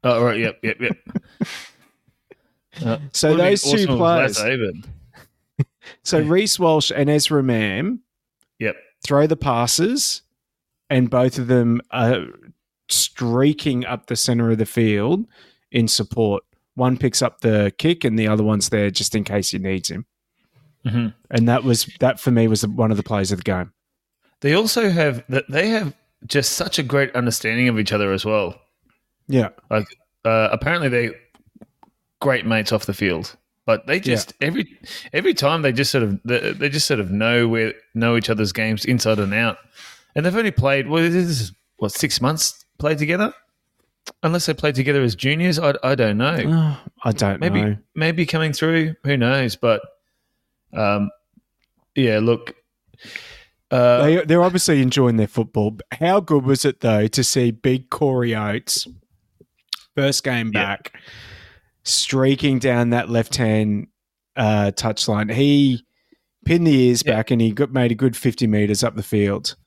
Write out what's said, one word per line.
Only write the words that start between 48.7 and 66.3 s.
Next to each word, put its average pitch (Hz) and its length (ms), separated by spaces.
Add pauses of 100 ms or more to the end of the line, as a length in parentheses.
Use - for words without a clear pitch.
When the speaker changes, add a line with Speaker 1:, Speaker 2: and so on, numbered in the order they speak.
Speaker 1:
who 143 120
knows? 123 400
But, 113 240 (920)
um, 101 360 (840)
yeah, 117 240
look, 113 360 (1160)
uh, 123 340
Speaker 2:
They, 160 200
they're 165 180
obviously 175 400
enjoying 127 340
their 107 120
football. 110 500 (140)
How 180 280
good 147 240
was 135 220
it, 131 140
though, 110 260
to 120 180
see 123 260
big 127 380
Corey 127 460
Oates, 107 520 (1080)
first 139 300
game 117 280
Speaker 1:
Yeah. 104 120
Speaker 2:
back, - 360 (840)
streaking 135 760
down 120 320
that 120 200
left-hand, 110 760 (500)
uh, 107 380
touchline? 107 580
He 139 520 (600)